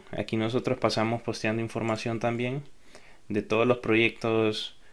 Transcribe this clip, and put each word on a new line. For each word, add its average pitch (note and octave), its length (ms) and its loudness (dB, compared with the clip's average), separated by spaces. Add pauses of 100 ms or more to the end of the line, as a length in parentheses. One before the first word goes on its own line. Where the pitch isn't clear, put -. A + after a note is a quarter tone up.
(120)
Aquí G#2+ 260 -4
nosotros A#2 420 0
pasamos A2+ 420 0
posteando A2+ 400 -2
información A2+ 580 -2
también A#2+ 440 -2 (680)
de G#2 140 0
todos A2+ 240 4
los B2 100 4
proyectos, A2+ 960 2 (180)